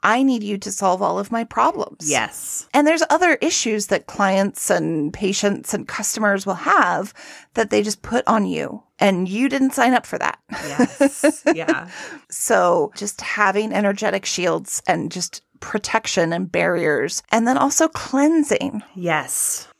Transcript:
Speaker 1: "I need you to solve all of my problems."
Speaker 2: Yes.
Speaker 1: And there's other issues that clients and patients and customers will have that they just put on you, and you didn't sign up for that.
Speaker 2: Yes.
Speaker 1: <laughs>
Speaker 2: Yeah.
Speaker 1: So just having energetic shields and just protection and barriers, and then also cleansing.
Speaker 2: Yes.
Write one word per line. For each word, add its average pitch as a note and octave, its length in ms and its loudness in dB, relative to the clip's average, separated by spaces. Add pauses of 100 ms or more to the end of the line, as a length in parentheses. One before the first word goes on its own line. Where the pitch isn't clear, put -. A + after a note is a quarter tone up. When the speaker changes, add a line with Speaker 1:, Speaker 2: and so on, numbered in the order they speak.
Speaker 1:
"I A#3 200 4
need B3+ 200 2
you G3+ 140 -4
to G3+ 140 -8
solve F#3+ 300 0
all F3 180 0
of G3+ 120 -6
my A#3 140 -4
problems." - 640 -2
Speaker 2:
Yes. - 640 -4
Speaker 1:
And D4 120 4
there's D#4+ 240 4
other E4 260 4
issues A3 520 0
that F3+ 200 -2
clients G3 640 0
and D#3+ 440 0
patients G3+ 600 -2
and G3 140 -6
customers G3+ 580 -2
will G3 100 -2
have G3 580 0 (400)
that A3+ 160 0
they G#3+ 140 4
just G#3 180 -4
put - 260 -2
on G#3+ 180 2
you, F3+ 380 -6 (160)
and F#3 300 4
you A3+ 200 0
didn't C4+ 240 2
sign B3+ 200 4
up A#3+ 120 2
for - 140 -8
that. - 200 -4 (120)
Speaker 2:
Yes. - 960 0
Speaker 1:
<laughs> E4 40 4
Speaker 2:
Yeah. - 360 -2 (400)
Speaker 1:
So F3 680 2
just - 260 -10
having G#3 520 0
energetic G3+ 520 0
shields - 640 -2
and E3+ 240 0
just - 300 -8 (180)
protection - 760 -2
and F3+ 180 -4
barriers, E3 680 0 (100)
and A#3 160 2
then C4 100 2
also C#4+ 320 2
cleansing. C#4+ 920 0 (140)
Speaker 2:
Yes. - 720 -4 (120)